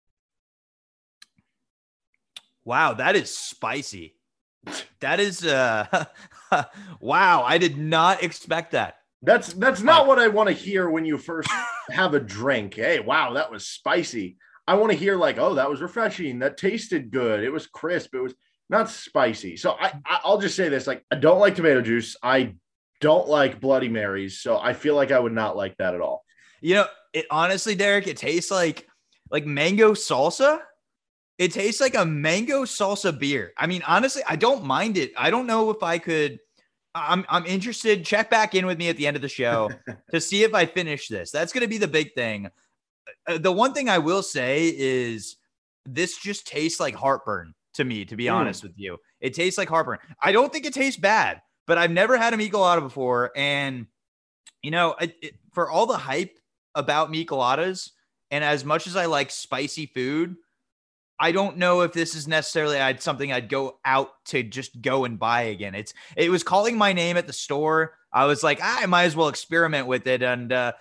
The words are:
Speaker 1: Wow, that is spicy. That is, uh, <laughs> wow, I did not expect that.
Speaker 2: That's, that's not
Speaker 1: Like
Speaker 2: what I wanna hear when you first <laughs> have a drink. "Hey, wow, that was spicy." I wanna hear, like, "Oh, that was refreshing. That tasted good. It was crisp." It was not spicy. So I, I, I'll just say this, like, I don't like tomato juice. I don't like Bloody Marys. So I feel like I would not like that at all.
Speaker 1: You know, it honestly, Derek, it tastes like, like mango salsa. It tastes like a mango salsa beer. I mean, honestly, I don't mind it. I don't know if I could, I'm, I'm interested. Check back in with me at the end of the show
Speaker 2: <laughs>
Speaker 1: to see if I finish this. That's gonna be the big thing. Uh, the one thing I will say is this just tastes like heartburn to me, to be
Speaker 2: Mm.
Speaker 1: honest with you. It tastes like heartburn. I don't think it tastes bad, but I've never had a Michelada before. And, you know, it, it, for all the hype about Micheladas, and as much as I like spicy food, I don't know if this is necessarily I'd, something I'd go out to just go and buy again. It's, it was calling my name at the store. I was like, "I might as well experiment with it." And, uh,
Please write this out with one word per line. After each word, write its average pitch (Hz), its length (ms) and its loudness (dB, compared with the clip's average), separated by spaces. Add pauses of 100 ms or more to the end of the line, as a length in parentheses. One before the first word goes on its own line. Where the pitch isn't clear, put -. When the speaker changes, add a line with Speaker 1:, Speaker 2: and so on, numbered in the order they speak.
(2750)
Speaker 1:
Wow, 131 300 2
that 131 220 2
is 147 200 -2
spicy. 110 800 -8 (840)
That 151 200 0
is, 185 240 -2
uh, 131 600 2 (460)
<laughs> 147 140 2 (340)
wow, 160 440 4
I 143 140 4
did 160 220 0
not 165 420 2
expect 165 520 -4
that. 107 240 -2 (260)
Speaker 2:
That's, - 300 4
that's 196 280 0
not 277 200 8
Speaker 1:
Like 269 60 4
Speaker 2:
what 262 120 8
I 233 80 6
wanna 208 240 4
hear 185 360 -2
when 160 160 0
you 156 140 0
first 160 320 -6 (200)
<laughs> - 200 -10
have 170 240 0
a 143 60 4
drink. 107 560 -4
"Hey, 131 240 0
wow, 123 340 0
that 151 160 -2
was 107 160 -12
spicy." 127 720 -4 (300)
I 180 80 4
wanna 214 180 4
hear, 190 220 0
like, 143 240 2
"Oh, 160 160 2
that 135 120 2
was 143 140 -4
refreshing. 180 560 -4
That 135 200 -2
tasted 185 520 -4
good. 110 340 0
It 123 60 -2
was 151 160 -6
crisp." - 480 -6
It 127 60 -4
was 127 160 -6 (340)
not 220 200 2
spicy. 110 680 -2
So 180 140 0
I, - 160 -2 (180)
I, 170 180 0
I'll 196 140 4
just 196 180 -2
say 180 140 0
this, 135 180 -2
like, 127 240 -6
I 156 60 -2
don't 160 220 6
like 202 160 6
tomato 156 260 4
juice. 117 420 -2
I 123 320 2 (460)
don't 156 260 4
like 139 320 2
Bloody 131 300 2
Marys. 98 500 -4
So 113 200 0
I 123 120 0
feel 147 240 0
like 135 160 2
I 131 80 6
would 117 140 0
not 107 240 -2
like 98 180 -6
that 92 180 -2
at 87 60 -6
all. 73 240 -4 (380)
Speaker 1:
You 170 140 2
know, 202 100 4 (260)
it 156 180 -4
honestly, 185 460 0
Derek, 202 320 2
it 151 80 -6
tastes 170 340 -2
like, 175 380 0 (420)
like 147 160 -2
mango 208 460 4
salsa. 208 680 2 (760)
It 180 140 0
tastes 214 300 -2
like 254 140 2
a 202 100 2
mango 180 580 0
salsa 196 560 -2
beer. 135 380 -4
I 135 100 0
mean, 156 180 -4
honestly, 262 400 2
I - 120 -2
don't 240 260 2
mind 170 320 0
it. 143 220 -2
I 139 140 2
don't 247 160 0
know 226 240 2
if 214 120 -6
I 170 140 0
could, 156 420 -2 (560)
I'm, 170 320 -2
I'm 170 180 0
interested. 196 600 -2
Check 214 240 0
back 214 260 2
in 185 100 0
with 180 120 -2
me 170 100 -4
at 165 80 0
the 143 100 -4
end 147 120 -2
of 135 40 -12
the 143 60 -6
show 117 420 0 (220)
Speaker 2:
<laughs> - 200 -20
Speaker 1:
to 165 100 0
see 202 220 0
if 220 100 4
I 180 120 4
finish 165 440 -4
this. 92 200 -8
That's 170 220 -4
gonna 240 160 -2
be 220 100 -4
the 202 120 -2
big 156 240 -2
thing. 107 360 -6 (800)
Uh, 170 100 -2
the 185 140 2
one 240 220 2
thing 269 160 -2
I 190 80 4
will 170 260 0
say 147 500 0
is 127 640 -4 (500)
this 139 320 -6
just 202 300 -10
tastes 160 320 -4
like 143 160 -4
heartburn 104 580 -2 (200)
to 139 120 -2
me, 110 180 -6
to 104 140 -14
be 120 80 -2
Speaker 2:
Mm. 117 80 0
Speaker 1:
honest 113 300 -2
with 92 120 -18
you. 92 220 -12 (240)
It 127 120 -4
tastes 180 240 -2
like 190 120 -4
heartburn. 151 300 -2 (220)
I - 120 4
don't 247 180 4
think 302 140 -6
it 277 80 -8
tastes 262 260 -2
bad, 165 420 2 (260)
but 165 100 4
I've 170 120 4
never 214 280 4
had 233 160 2
a 226 40 -2
Michelada 190 440 4
before. 123 520 -2
And, 139 520 -2 (760)
you 151 100 -8
know, 165 280 2
it, 170 220 -4
it, 156 140 -14 (180)
for 160 180 -2
all 185 140 2
the 226 100 0
hype 147 420 -6 (380)
about 151 380 0
Micheladas, 160 800 -2 (380)
and 147 140 -4
as 147 220 0
much 160 220 -2
as 180 100 -6
I 175 80 0
like 143 260 -2
spicy 143 540 -8
food, 151 500 -4 (800)
I 160 140 2
don't 190 240 0
know 180 240 2
if 170 140 0
this 165 200 -4
is 151 140 -12
necessarily 151 500 0
I'd, 135 240 0
something 139 300 -4
I'd 123 160 -4
go 135 380 -4
out 135 240 2 (160)
to 131 180 -4
just 120 380 -12
go 131 240 0
and 117 120 -6
buy 120 260 0
again. 101 300 -8
It's, 107 200 -12 (240)
it 165 120 2
was 175 140 2
calling 214 340 0
my 202 140 4
name 175 240 0
at 175 100 0
the 147 60 -14
store. 156 600 -2 (200)
I 135 120 4
was 143 180 2
like, 151 180 2
"I 226 260 -2
might 175 180 4
as 156 100 0
well 160 140 2
experiment 156 580 -2
with 127 200 -2
it." 127 140 2
And, 123 300 -2
uh, 123 300 0